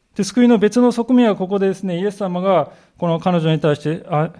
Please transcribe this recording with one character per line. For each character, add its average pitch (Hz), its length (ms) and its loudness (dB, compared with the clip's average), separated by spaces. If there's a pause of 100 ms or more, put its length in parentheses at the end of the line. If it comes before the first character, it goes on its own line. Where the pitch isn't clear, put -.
(180)
で、 202 60 -2
救 240 200 0
い 240 40 6
の 240 100 4
別 208 220 2
の 247 100 4
側 233 240 -2
面 247 140 4
は 185 80 0
こ 185 100 -6
こ 196 140 -2
で 190 80 0
で 190 60 -2
す 190 100 -12
ね、 180 160 -4
イ 190 40 -2
エ 208 60 -2
ス 202 60 -10
様 180 240 -6
が 180 320 0 (260)
こ 175 80 -4
の 165 140 -2
彼 175 180 0
女 160 140 0
に 156 80 0
対 147 160 0
し - 20 -6
て、 156 300 -6
あ、 165 320 -2